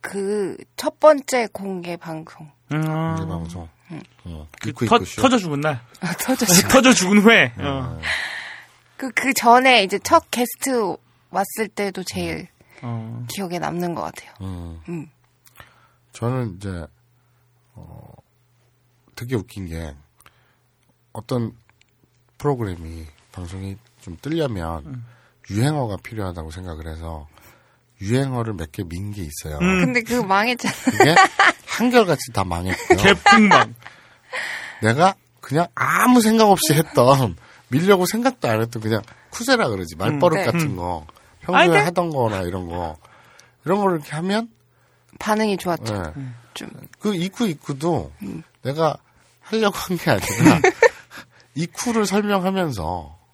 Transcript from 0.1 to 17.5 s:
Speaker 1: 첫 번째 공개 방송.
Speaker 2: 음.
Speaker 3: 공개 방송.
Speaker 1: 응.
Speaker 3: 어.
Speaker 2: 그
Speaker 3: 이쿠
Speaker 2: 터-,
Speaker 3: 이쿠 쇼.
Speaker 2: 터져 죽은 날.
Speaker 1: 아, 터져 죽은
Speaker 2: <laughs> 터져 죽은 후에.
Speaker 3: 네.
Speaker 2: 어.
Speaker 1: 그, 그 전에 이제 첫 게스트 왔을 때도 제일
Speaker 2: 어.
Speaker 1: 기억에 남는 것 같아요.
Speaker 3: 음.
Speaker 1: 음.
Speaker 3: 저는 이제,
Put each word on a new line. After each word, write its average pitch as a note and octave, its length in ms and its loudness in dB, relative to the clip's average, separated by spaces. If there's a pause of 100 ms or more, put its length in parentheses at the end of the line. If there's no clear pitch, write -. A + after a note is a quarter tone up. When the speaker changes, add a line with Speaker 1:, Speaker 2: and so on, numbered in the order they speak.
Speaker 1:
첫 - 220 -6
번째 C4+ 520 4
공개 F3+ 460 -8
방송. D#3+ 540 -14 (200)
Speaker 2:
음. D#3 140 -2
Speaker 3:
공개 D#3+ 400 -2
방송. E2+ 420 -8 (240)
Speaker 1:
응. D#3+ 100 -14 (240)
Speaker 3:
어. D#2 220 -14 (140)
Speaker 2:
그 - 80 -6
Speaker 3:
이쿠 B2+ 160 -4
Speaker 2:
터-, A3+ 120 4
Speaker 3:
이쿠 F#3+ 80 2
쇼. - 160 -6
Speaker 2:
터져 B3+ 160 4
죽은 D#3 240 -2
날. C#3+ 200 -4 (200)
Speaker 1:
아, E3+ 120 -4
터져 B3+ 320 -2
죽은 F3+ 160 6
Speaker 2:
<laughs> - 80 -2
터져 B3+ 240 8
죽은 F#3 260 4
후에. F#3+ 380 6
Speaker 3:
네. C3+ 80 -8
Speaker 2:
어. C3 340 -6 (1000)
Speaker 1:
그, C4 140 -10
그 C4 220 0
전에 A#3+ 500 6
이제 G3 160 -2
첫 E4 300 2
게스트 A#3+ 680 -2 (360)
왔을 G3 420 -4
때도 G3 300 -6
제일 E3+ 440 -8 (360)
Speaker 2:
어. A#2 460 -8
Speaker 1:
기억에 F3+ 280 -8
남는 E3+ 380 -4
것 - 80 -6
같아요. - 280 -12 (100)
Speaker 3:
음. E2+ 380 -10 (100)
Speaker 1:
음. E3+ 200 -10 (1000)
Speaker 3:
저는 A#2 460 -6
이제, F#2+ 280 -10 (880)